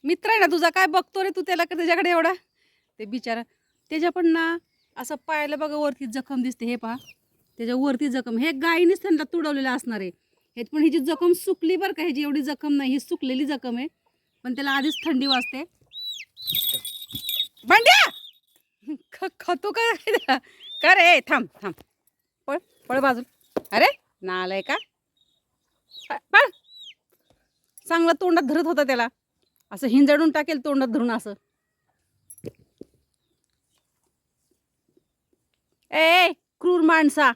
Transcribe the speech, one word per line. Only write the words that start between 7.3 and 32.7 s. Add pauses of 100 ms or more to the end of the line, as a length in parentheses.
त्याच्या
वरती
जखम,
हे
गायीनेच
त्यांना (100)
तुडवलेलं
असणार
आहे. (460)
हे
पण
हिची
जखम
सुकली
बरं
का,
ह्याची
एवढी
जखम
नाही,
ही
सुकलेली
जखम
आहे, (560)
पण
त्याला
आधीच (100)
थंडी
वाजते. (2000)
बंड्या! (1040)
ख-,
खातो
का? (880)
का
रे?
थांब, (140)
थांब. (760)
पळ, (320)
पळ
बाजू. (500)
अरे, (340)
नालाय
का? (1300)
प-, (100)
पळ. (1400)
चांगला (100)
तोंडात
धरत
होता
त्याला. (640)
असं
हिंजडून
टाकेल
तोंडात
धरून
असं. (4000)